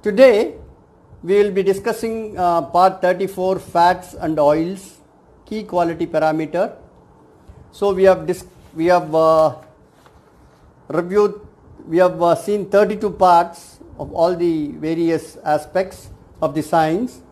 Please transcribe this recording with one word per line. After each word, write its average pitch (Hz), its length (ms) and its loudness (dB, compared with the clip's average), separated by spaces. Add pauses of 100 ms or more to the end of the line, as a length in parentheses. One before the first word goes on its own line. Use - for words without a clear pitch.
Today 214 540 4 (640)
we 202 220 2
will 202 80 0
be 190 120 -2
discussing, 214 760 -4
uh, 170 220 0
part 185 400 0
thirty-four, 185 580 -2
fats 180 540 0
and 156 260 -6
oils, 160 640 -2 (440)
key 214 200 -10
quality 170 420 -2
parameter. 156 720 -4 (960)
So 202 200 -2
we 185 100 2
have 175 220 4
dis-, 180 200 -6 (280)
we 165 120 -4
have, 170 280 2
uh, 160 400 4 (1300)
reviewed, 180 540 -2 (440)
we 165 120 -2
have, 175 240 2
uh, 170 140 4
seen 202 340 -6
thirty-two 208 420 0
parts 175 680 2 (200)
of 143 140 -12
all 170 200 0
the 165 340 -2
various 160 760 -4
aspects 170 680 -4 (320)
of 151 140 -4
the 156 80 -4
science. 165 580 -2 (100)